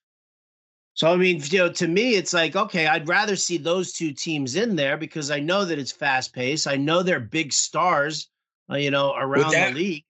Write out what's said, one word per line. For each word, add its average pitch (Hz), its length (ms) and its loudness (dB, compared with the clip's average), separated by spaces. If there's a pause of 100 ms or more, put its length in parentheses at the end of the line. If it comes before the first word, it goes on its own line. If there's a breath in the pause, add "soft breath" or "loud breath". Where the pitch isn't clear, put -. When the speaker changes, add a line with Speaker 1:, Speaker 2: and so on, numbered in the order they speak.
(960)
Speaker 1:
So, 165 180 4
I 180 40 4
mean, 180 300 2
you 175 120 0
know, 175 140 4
to 170 160 -2
me, 220 260 2
it's 175 200 0
like, 165 200 2
okay, 196 320 0
I'd 156 220 0
rather 202 260 0
see 175 220 -2
those 170 360 -2
two 160 200 -4
teams 139 420 -4
in 208 220 0
there 143 200 0
because 156 360 -6
I 147 80 -2
know 185 240 0
that 165 160 -2
it's 127 100 -8
fast 131 420 -2
paced. 135 360 -2
I 139 80 -2
know 156 260 2
they're 175 160 0
big 135 340 -4
stars, 156 760 0 (420)
uh, 139 60 -4
you 143 140 0
know, 139 240 2
around 135 320 2
Speaker 2:
Would 156 80 2
that, 180 200 4
Speaker 1:
the 143 40 -6
league. 175 320 -4